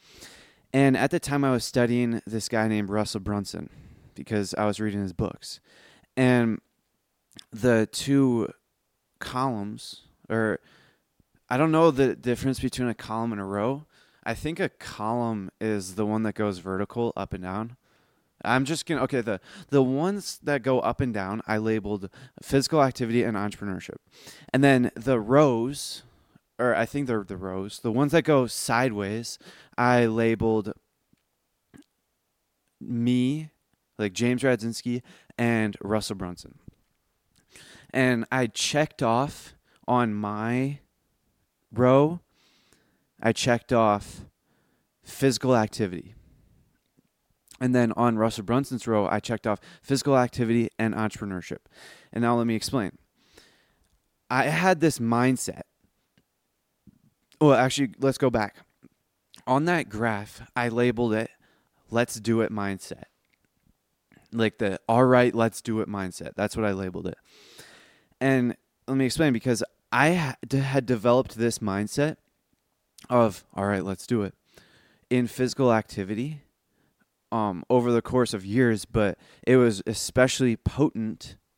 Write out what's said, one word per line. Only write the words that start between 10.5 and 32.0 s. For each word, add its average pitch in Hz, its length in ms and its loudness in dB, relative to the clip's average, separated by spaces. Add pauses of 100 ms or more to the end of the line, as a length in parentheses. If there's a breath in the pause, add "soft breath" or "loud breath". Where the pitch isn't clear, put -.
I 123 80 -2
don't 156 160 2
know 160 180 6
the 131 260 2
difference 123 440 -2
between 127 280 -4
a 110 60 -4
column 113 380 -6
and 104 80 -6
a 98 40 -6
row. 113 420 -4 (380 soft breath)
I 113 100 -4
think 160 260 -6
a 175 80 0
column 110 880 -6
is 101 360 -4
the 107 100 -2
one 107 200 0
that 104 100 -2
goes 104 240 -2
vertical, 95 580 -4
up 98 160 -8
and 90 100 -10
down. 107 340 -8 (680)
I'm 131 220 2
just 156 180 -4
gonna, 143 200 -2
okay, 131 180 0
the, 104 180 -4 (300 loud breath)
the 139 120 6
ones 160 600 -2
that 143 200 -2
go 127 180 2
up 120 200 -2
and 123 140 -2
down, 101 320 -4
I 107 100 0
labeled 104 540 -2 (320 loud breath)
physical 139 400 2
activity 120 400 0
and 107 160 -2
entrepreneurship. 101 580 -8 (560 loud breath)
And 135 100 2
then 131 320 6
the 120 240 0
rows, 127 840 0 (560 soft breath)
or 120 160 2
I 101 100 0
think 143 220 -6
they're 110 180 -2
the 95 140 -12
rows, 95 420 -8
the 113 120 -4
ones 135 200 0
that 160 100 4
go 139 240 4
sideways, 113 920 -2 (400 loud breath)
I 120 280 4
labeled 113 680 0 (2000)